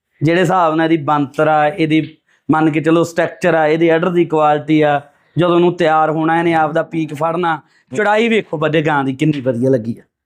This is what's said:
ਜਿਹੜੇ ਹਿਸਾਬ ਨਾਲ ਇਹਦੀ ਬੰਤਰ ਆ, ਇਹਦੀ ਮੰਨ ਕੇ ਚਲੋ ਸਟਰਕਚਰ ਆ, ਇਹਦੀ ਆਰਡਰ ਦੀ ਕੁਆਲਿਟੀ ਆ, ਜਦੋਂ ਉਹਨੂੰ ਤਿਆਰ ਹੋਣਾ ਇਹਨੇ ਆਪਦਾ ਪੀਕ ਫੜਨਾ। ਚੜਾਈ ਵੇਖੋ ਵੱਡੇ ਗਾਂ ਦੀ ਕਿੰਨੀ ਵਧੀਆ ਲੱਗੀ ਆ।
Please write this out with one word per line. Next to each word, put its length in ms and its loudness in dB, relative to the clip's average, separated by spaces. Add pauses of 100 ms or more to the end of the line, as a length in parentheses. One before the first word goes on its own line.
(240)
ਜਿਹੜੇ 180 2
ਹਿਸਾਬ 340 0
ਨਾਲ 160 0
ਇਹਦੀ 120 0
ਬੰਤਰ 440 -2
ਆ, 200 2
ਇਹਦੀ 500 -2 (340)
ਮੰਨ 200 2
ਕੇ 100 -2
ਚਲੋ 220 2
ਸਟਰਕਚਰ 500 -2
ਆ, 140 2
ਇਹਦੀ 220 2
ਆਰਡਰ 200 2
ਦੀ 160 0
ਕੁਆਲਿਟੀ 560 0
ਆ, 200 2 (360)
ਜਦੋਂ 180 2
ਉਹਨੂੰ 180 2
ਤਿਆਰ 380 2
ਹੋਣਾ 280 0
ਇਹਨੇ 140 0
ਆਪਦਾ 300 0
ਪੀਕ 300 -8
ਫੜਨਾ। 480 -4 (340)
ਚੜਾਈ 320 0
ਵੇਖੋ 300 -2
ਵੱਡੇ 240 0
ਗਾਂ 220 0
ਦੀ 120 -4
ਕਿੰਨੀ 260 -2
ਵਧੀਆ 280 -2
ਲੱਗੀ 300 -2
ਆ। 40 -20 (220)